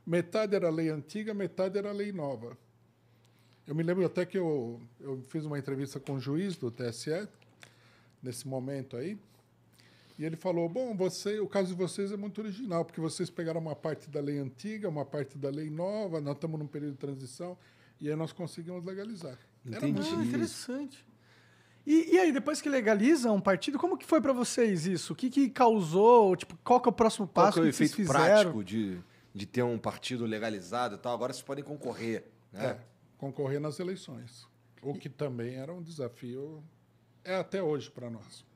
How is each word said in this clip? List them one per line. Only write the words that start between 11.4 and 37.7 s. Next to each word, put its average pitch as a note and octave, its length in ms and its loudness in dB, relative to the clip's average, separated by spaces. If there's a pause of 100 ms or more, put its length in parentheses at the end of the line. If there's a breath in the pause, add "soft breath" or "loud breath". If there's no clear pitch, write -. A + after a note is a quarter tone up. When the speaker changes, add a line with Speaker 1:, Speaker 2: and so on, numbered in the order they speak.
Speaker 1:
caso G3 220 0
de F#3 60 -6
vocês F#3+ 360 -4
é G#3 60 -6
muito G3+ 240 -8
original, G3 440 -4
porque - 160 -10
vocês D#3+ 280 -4
pegaram E3 320 -4
uma D#3 160 -6
parte - 320 -6
da D3 120 -6
lei C#3+ 180 -2
antiga, G3+ 500 -8
uma D3 160 -4
parte D3 320 -8
da C#3 140 -4
lei D3+ 180 -6
nova, F3 540 -4
nós C#3+ 140 -4
estamos D#3 220 -6
num D3+ 80 -6
período D3 260 -8
de C3+ 60 -14
transição, C#3 600 -10 (420 soft breath)
e D3 80 -6
aí D3+ 80 -2
nós D#3 160 -4
conseguimos F3 520 -10
legalizar." F#3+ 540 -10 (280)
Era A2+ 100 -8
Speaker 2:
Entendi. C#3+ 160 0
Speaker 1:
muito G2 80 0
Speaker 3:
Ah, G2+ 160 -2
Speaker 1:
difícil. A2+ 120 0
Speaker 3:
interessante. B3 760 -4 (800 soft breath)
E, D#4+ 300 6
e F4+ 40 10
aí, F4 140 6
depois C#4 300 0
que D4+ 60 -4
legaliza A#3+ 640 6
um G3 80 4
partido, G3 360 2
como F4 220 0
que - 80 -18
foi D#4+ 140 6
pra C4+ 120 4
vocês A3+ 540 2
isso? F3+ 260 -2
O D#3 40 -6
que B3+ 120 -2
que C4 220 4
causou? G#3 840 8
Tipo, - 260 -10
qual B3 180 6
que B3 80 2
é - 20 8
o - 20 8
próximo G#3+ 340 2
Speaker 2:
Qual F3 200 8
Speaker 3:
passo? G3+ 80 6
Speaker 2:
que F3 40 4
é E3 40 8
o E3 40 8
Speaker 3:
O D3 40 6
que - 60 0
vocês D3 160 4
Speaker 2:
efeito G3+ 140 0
Speaker 3:
fizeram? E3+ 460 8
Speaker 2:
prático A2 100 -2
de, G2 380 -2 (340 soft breath)
de G2 120 -8
ter B2 180 0
um A#2+ 120 0
partido A#2 480 -6
legalizado A2 720 -4
e - 40 -10
tal? A#2+ 140 -6
Agora A#2+ 200 -4
vocês C3 100 -12
podem C#3 220 -8
concorrer, A#2 600 -6 (280)
né? G#2 140 -6
Speaker 1:
É, A2 120 -6 (400)
concorrer C#3 400 -4
nas D3+ 220 -6
eleições. E3 640 -12 (340)
O C#3 120 -8
Speaker 3:
E - 80 -10
Speaker 1:
que - 80 -12
também B2+ 480 -6
era C#3 180 -10
um F3+ 80 -14
desafio, C#3+ 800 -10 (640)
é F#3 100 -4
até F#3+ 260 -2
hoje D3+ 300 -2